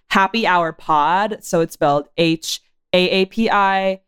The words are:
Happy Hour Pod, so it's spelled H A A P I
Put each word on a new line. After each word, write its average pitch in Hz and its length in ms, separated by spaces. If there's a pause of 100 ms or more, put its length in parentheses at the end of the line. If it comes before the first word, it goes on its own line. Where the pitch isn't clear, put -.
(100)
Happy 196 360
Hour 170 280
Pod, 175 680
so 170 200
it's 165 100
spelled 147 460
H 165 420 (320)
A 180 160
A 190 160
P 220 260
I 190 580